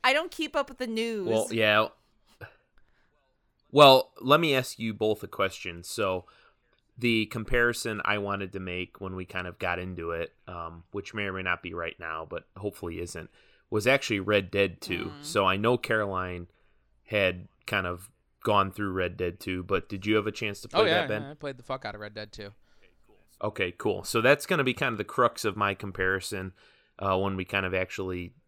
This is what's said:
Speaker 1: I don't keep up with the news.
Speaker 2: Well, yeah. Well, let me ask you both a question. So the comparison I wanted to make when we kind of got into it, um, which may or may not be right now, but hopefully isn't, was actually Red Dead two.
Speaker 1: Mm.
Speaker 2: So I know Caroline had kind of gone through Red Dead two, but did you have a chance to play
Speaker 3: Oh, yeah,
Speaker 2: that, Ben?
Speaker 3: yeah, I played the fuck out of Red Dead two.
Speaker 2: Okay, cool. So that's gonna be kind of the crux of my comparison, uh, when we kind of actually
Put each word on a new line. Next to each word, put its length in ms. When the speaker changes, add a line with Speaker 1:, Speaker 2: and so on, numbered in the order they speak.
Speaker 1:
I 100
don't 160
keep 260
up 140
with 80
the 80
news. 420
Speaker 2:
Well, 240
yeah. 360
Well, 480
let 200
me 140
ask 240
you 160
both 300
a 40
question. 560
So 420
the 300
comparison 800
I 120
wanted 360
to 60
make 400
when 160
we 100
kind 220
of 120
got 200
into 320
it, 220
um, 440
which 220
may 100
or 100
may 80
not 220
be 100
right 260
now, 300
but 140
hopefully 420
isn't, 300
was 180
actually 320
Red 320
Dead 300
two. 240
Speaker 1:
Mm. 80
Speaker 2:
So 200
I 120
know 200
Caroline 680
had 420
kind 220
of 240
gone 280
through 200
Red 260
Dead 220
two, 240
but 240
did 180
you 100
have 120
a 40
chance 300
to 60
play 140
Speaker 3:
Oh, 40
yeah, 160
Speaker 2:
that, 60
Ben? 160
Speaker 3:
yeah, 80
I 40
played 220
the 60
fuck 220
out 100
of 60
Red 120
Dead 180
two. 200
Speaker 2:
Okay, 360
cool. 260
So 180
that's 240
gonna 180
be 100
kind 200
of 40
the 60
crux 420
of 120
my 160
comparison, 800
uh, 180
when 180
we 100
kind 200
of 80
actually 600